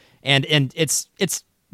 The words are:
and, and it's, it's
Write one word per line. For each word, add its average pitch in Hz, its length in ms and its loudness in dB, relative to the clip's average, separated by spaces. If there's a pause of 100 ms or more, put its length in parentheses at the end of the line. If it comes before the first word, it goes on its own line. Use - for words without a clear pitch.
(240)
and, 139 220 2
and 143 300 0
it's, - 420 -2
it's - 260 -4 (300)